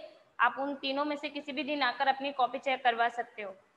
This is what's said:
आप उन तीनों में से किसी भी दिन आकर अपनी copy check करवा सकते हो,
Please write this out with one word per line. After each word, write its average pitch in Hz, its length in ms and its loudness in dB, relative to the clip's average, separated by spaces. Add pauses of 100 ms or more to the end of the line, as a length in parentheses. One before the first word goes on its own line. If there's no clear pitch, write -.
(400)
आप 247 200 4
उन 277 160 -2
तीनों 277 300 -2
में 294 100 -2
से 294 140 -6
किसी 285 220 -8
भी 277 120 -4
दिन 285 200 0
आकर 262 240 2
अपनी 269 240 2
copy 254 280 0
check 262 240 0
करवा 233 260 4
सकते 233 320 -6
हो, 196 100 -8 (260)